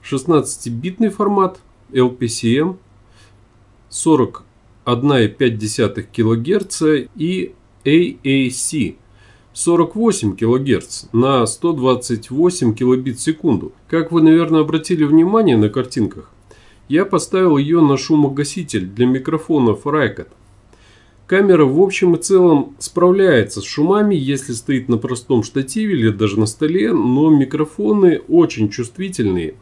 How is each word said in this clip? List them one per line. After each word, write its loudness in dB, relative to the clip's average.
Шестнадцатибитный -2
формат -2
L 2
P -6
C -2
M, -2
сорок -2
одна 0
и 2
пять -2
десятых -4
килогерца, -2
и -6
A 2
A 0
C, -6
сорок 0
восемь 0
килогерц -2
на 2
сто -4
двадцать -2
восемь 0
килобит -2
в -12
секунду. -4
Как -2
вы, 2
наверное, 4
обратили -2
внимание 4
на 2
картинках, -6
я 2
поставил 0
ее 2
на 4
шумогаситель -2
для 0
микрофонов 0
Ricot. -2
Камера 4
в 2
общем 2
и -6
целом 2
справляется 0
с -14
шумами, 0
если -4
стоит -4
на 2
простом -2
штативе -4
или 0
даже -2
на 2
столе, -2
но 2
микрофоны 2
очень 2
чувствительные -6